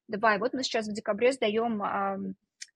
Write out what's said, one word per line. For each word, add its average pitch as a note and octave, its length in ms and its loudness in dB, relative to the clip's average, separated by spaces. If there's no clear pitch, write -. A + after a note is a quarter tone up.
давай. G#3 300 2
Вот A#3 160 -2
мы C4 100 -2
сейчас A3 240 -2
в G#3 60 -4
декабре A3 380 2
сдаем, A3 500 0
ам, G3 520 -2